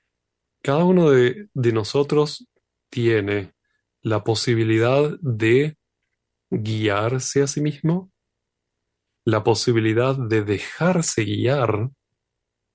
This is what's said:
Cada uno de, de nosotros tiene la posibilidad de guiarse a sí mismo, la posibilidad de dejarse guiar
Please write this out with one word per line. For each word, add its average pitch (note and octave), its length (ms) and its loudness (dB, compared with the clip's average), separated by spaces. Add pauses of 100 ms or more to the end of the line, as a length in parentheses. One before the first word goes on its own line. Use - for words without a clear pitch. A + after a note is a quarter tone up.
(600)
Cada D3 220 0
uno F3+ 260 4
de, C3 460 2
de A#2+ 180 0
nosotros C#3+ 760 -2 (440)
tiene G#2 600 0 (500)
la G#2+ 200 -2
posibilidad A#2 960 0
de B2 560 0 (760)
guiarse A2 880 -2
a C#3 60 0
sí D3 140 -6
mismo, D#3+ 500 -4 (1120)
la G#2+ 180 0
posibilidad A2+ 720 0
de A2 280 -2
dejarse D#3 800 -2
guiar A2 640 -2 (840)